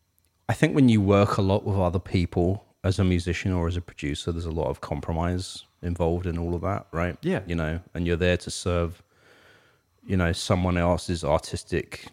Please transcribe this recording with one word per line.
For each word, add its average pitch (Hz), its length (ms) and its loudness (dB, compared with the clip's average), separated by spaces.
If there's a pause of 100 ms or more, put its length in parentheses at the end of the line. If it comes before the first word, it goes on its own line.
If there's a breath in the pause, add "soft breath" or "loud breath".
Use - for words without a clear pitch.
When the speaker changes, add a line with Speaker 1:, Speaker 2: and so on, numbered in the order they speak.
(500)
Speaker 1:
I - 40 2
think - 220 2
when 131 140 6
you 110 100 6
work 101 380 6
a 107 60 2
lot 95 200 2
with 98 140 -2
other 90 220 2
people 90 680 0 (180)
as 95 140 0
a 101 60 2
musician 90 500 0
or 85 140 0
as 85 100 -2
a 87 40 -6
producer, - 500 -6
there's 85 140 -4
a 82 60 -6
lot 80 160 -2
of - 140 -6
compromise 85 840 -4 (200)
involved 87 420 0
in 85 140 -4
all 85 160 -2
of 80 60 -4
that, 95 300 -4
right? 85 300 -2
Speaker 2:
Yeah. 165 240 -2
Speaker 1:
You 87 100 -4
know, 80 240 -2 (140)
and 85 140 -2
you're 85 100 0
there 90 200 2
to - 140 -8
serve 85 500 -2 (1040 soft breath)
you 95 120 0
know, 87 140 2
someone 90 460 0
else's 87 460 0
artistic - 880 -2